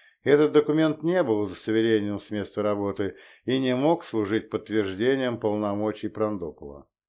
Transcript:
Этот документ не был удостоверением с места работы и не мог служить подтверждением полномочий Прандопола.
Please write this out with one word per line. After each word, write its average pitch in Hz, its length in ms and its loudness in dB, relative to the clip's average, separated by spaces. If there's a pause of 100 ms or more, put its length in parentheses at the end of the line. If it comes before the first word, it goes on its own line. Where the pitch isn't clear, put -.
(240)
Этот 147 260 6
документ 151 540 2
не 180 180 2
был 110 200 2
удостоверением 104 760 0
с - 140 -12
места 104 300 -4
работы 101 520 -2 (300)
и 131 160 0
не 127 160 0
мог 151 260 2
служить 107 480 -2
подтверждением 110 880 -2
полномочий 104 680 -2
Прандопола. 80 800 -6 (200)